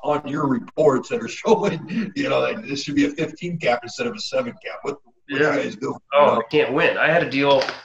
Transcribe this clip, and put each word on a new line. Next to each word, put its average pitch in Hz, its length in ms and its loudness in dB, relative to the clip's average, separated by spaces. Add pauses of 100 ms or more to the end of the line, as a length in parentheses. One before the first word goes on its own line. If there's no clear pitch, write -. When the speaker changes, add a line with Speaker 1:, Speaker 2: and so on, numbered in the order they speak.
Speaker 1:
on 143 240 -2
your 143 220 -2
reports 131 640 2
that 117 120 -2
are 117 60 -8
<laughs> - 140 -12
showing, 202 720 0
you 139 120 -2
know, 135 120 2
that - 260 -4
this 139 160 -6
should 143 140 -6
be 143 100 4
a - 40 -4
fifteen 165 480 -6
cap 156 260 0
instead - 240 -6
of - 60 -6
a - 60 -12
seven - 320 -2 (120)
cap? - 180 -10
What, 139 220 -6
what - 100 -20 (140)
Speaker 2:
Yeah. 139 220 2
Speaker 1:
are - 80 0
you - 40 -2
guys - 140 -8
doing?" 131 220 -6 (160)
Speaker 2:
Oh, 143 60 6
Speaker 1:
You 139 120 8
know? - 80 0
Speaker 2:
I - 100 -2
can't 147 240 2
win. 135 240 2
I 131 100 4
had 165 140 4
a 127 80 -4
deal 139 320 4 (220)